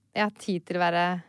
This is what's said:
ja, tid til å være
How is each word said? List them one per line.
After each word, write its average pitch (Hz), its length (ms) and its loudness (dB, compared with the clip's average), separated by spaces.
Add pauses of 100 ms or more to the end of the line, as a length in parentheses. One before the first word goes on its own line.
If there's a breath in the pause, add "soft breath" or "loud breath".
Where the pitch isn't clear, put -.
(140)
ja, 208 140 0 (100)
tid 180 280 -4
til 175 100 -4
å 180 80 0
være 175 440 2